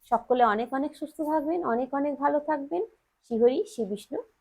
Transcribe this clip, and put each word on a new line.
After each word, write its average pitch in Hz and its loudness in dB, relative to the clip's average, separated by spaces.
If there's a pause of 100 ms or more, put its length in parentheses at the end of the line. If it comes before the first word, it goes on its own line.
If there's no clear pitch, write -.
সকলে 240 2
অনেক 226 2
অনেক 285 -2
সুস্থ - -10
থাকবেন, 311 0
অনেক 247 0
অনেক 277 0
ভালো 285 2
থাকবেন, 302 -2 (380)
শ্রীহরি 240 4
শ্রী 226 -6
বিষ্ণু 202 -8 (220)